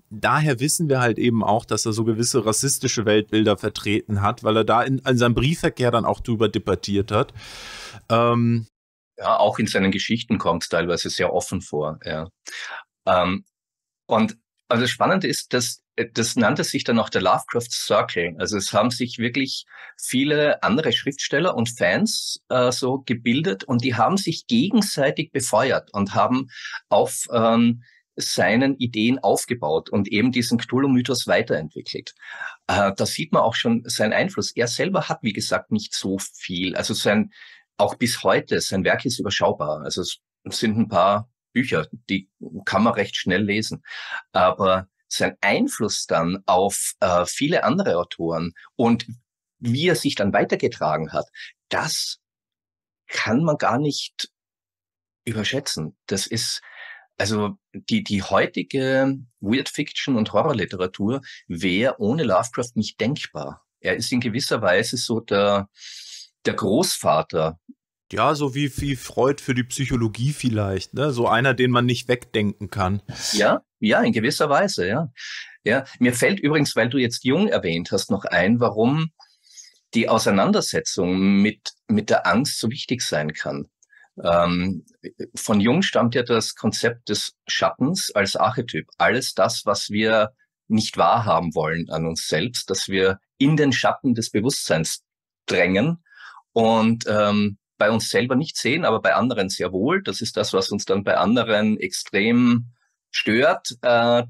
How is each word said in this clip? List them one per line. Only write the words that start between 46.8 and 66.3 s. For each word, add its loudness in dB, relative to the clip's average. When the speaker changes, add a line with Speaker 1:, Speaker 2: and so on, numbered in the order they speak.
Speaker 2:
äh, 2
viele 0
andere 0
Autoren -4
und 2
wie 0
er 4
sich -2
dann 0
weitergetragen -2
hat, -2
das -4
kann -2
man 2
gar 0
nicht -6
überschätzen. -4
Das -4
ist, -6
also -2
die, -4
die -2
heutige 0
Weird -2
Fiction -4
und 0
Horrorliteratur -2
wäre 0
ohne 0
Lovecraft -2
nicht -4
denkbar. -6
Er 0
ist -4
in 2
gewisser -2
Weise 2
so -2
der, 2